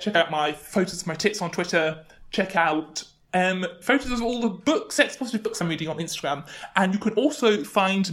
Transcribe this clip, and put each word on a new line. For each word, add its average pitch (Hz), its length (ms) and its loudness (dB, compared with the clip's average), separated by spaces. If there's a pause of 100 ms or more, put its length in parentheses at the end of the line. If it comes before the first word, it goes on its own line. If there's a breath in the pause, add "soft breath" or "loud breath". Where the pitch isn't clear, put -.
check 208 160 0
out 160 160 4
my 151 180 0
photos 180 500 -2
of - 60 -10
my 165 80 -4
tits 208 260 -2
on 170 120 -4
Twitter, 165 520 0 (280 soft breath)
check 190 240 -2
out, 156 480 0 (300)
um, 185 300 2 (180)
photos 269 280 2
of 233 120 -2
all 233 180 -2
the 233 80 0
books, - 480 0
sex - 200 2
positive 226 280 -4
books - 160 -6
I'm 170 80 0
reading 160 180 -2
on 156 120 -4
Instagram. 147 460 -4 (300 loud breath)
And 190 180 4
you 202 60 0
can 214 140 0
also 233 500 2
find 190 500 2